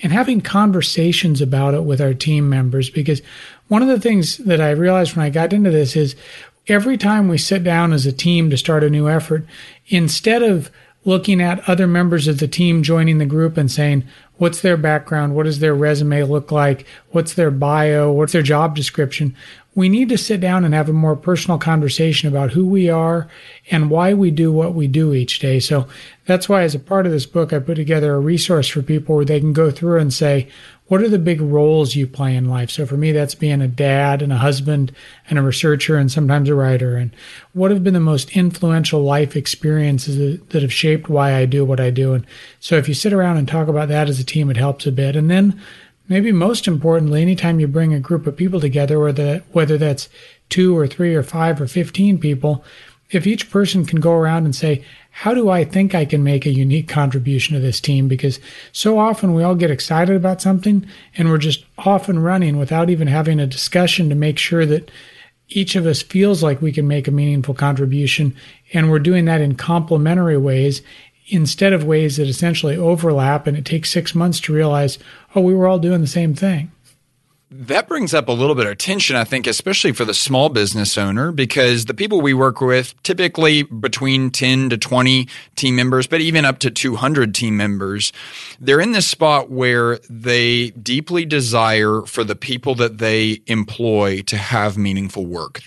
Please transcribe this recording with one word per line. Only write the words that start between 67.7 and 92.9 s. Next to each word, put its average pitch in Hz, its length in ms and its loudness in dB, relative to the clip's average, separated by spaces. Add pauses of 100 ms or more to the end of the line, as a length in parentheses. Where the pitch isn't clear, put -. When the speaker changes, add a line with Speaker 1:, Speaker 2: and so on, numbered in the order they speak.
Speaker 1:
And 160 180 2
we're 156 80 4
doing 175 260 2
that 165 160 2
in 139 140 0
complementary 165 840 0
ways 135 440 0 (460)
instead 196 440 2
of 160 140 0
ways 156 320 0
that 147 100 0
essentially 156 480 -2
overlap, 160 720 0
and 147 80 0
it 147 80 -4
takes 160 260 -4
six 170 240 -4
months 170 280 0
to 156 120 -4
realize, 147 440 0 (360)
"Oh, 196 80 2
we 185 120 4
were 185 140 4
all 185 120 2
doing 170 220 2
the 147 60 2
same 165 260 0
thing." 175 360 -2 (840)
Speaker 2:
That 135 320 -2
brings 240 280 -2
up 131 140 0
a - 20 0
little 131 240 0
bit 120 100 0
of 101 140 -4
tension, 190 360 -2
I 117 100 0
think, 127 200 -4
especially 160 460 -2
for 113 140 -4
the 107 100 -2
small 135 340 0
business 104 480 -2
owner, 107 340 -2
because 123 540 0
the - 80 -6
people 208 260 -2
we 143 140 2
work 131 280 0
with, 127 420 -2
typically 160 580 0
between 131 720 -4
ten 131 400 0
to 117 60 -2
twenty 127 500 0 (280)
team 127 200 0
members, 127 320 0
but 165 120 -2
even 160 260 0
up 131 140 0
to 123 120 -4
two 127 240 -4
hundred 123 400 0
team 110 200 -2
members, 101 560 -4 (480)
they're 139 220 2
in 226 120 0
this 190 140 0
spot 147 440 0
where 120 480 0 (100)
they 120 640 0
deeply 151 540 -4
desire 113 800 0
for - 160 -6
the 104 120 -6
people 131 380 -6
that 117 240 -2